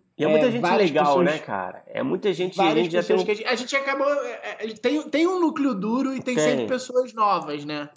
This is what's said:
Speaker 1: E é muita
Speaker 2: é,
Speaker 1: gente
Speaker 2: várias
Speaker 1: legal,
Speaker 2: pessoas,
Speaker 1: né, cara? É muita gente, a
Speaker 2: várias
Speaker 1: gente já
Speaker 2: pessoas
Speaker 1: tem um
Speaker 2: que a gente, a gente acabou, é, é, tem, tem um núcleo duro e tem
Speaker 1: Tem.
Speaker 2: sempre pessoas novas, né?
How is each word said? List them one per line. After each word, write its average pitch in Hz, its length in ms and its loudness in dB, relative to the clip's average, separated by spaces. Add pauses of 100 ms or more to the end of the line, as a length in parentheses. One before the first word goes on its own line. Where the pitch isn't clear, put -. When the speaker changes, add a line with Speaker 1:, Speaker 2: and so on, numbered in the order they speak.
(180)
Speaker 1:
E 147 60 -2
é 156 40 2
muita 156 200 4
Speaker 2:
é, 233 40 2
Speaker 1:
gente 240 100 -4
Speaker 2:
várias 185 280 4
Speaker 1:
legal, 147 180 2
Speaker 2:
pessoas, 139 180 4
Speaker 1:
né, 151 140 0
cara? 92 480 -8
É - 140 -6
muita 180 320 0
gente, 180 260 -4
a 190 40 4
Speaker 2:
várias 165 220 4
Speaker 1:
gente 165 80 -4
já 180 60 2
Speaker 2:
pessoas 185 240 2
Speaker 1:
tem - 0 -
um - 20 -2
Speaker 2:
que 214 60 0
a 208 40 2
gente, - 120 -8
a 247 80 0
gente 247 200 -4
acabou, 277 320 0
é, 240 540 -4
é, 220 140 -6
tem, 294 340 0
tem 330 180 2
um 370 120 0
núcleo 285 360 0
duro 240 400 -2
e 247 60 -6
tem 247 140 -4
Speaker 1:
Tem. - 80 2
Speaker 2:
sempre - 240 2
pessoas 247 460 -2
novas, 160 520 0
né? 147 320 -8